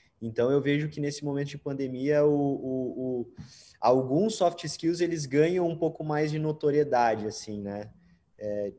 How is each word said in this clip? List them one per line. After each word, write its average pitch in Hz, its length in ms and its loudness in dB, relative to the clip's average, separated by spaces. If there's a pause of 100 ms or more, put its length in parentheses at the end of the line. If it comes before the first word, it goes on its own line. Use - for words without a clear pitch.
(240)
Então, 117 280 0
eu 143 100 4
vejo 143 260 0
que 151 140 -10
nesse 147 240 -6
momento 143 220 -4
de 143 100 -12
pandemia, 139 640 0
o, 151 80 6
o, 131 920 -2
o, - 120 -10 (460)
alguns 131 560 4
soft 170 300 0
skills, 165 360 -2
eles 160 240 -2
ganham 165 420 4
um 165 80 -2
pouco 160 280 -2
mais 151 260 0
de 156 80 -2
notoriedade, 143 880 2
assim, 104 340 -8
né? 101 300 -8 (480)
É, 104 420 -4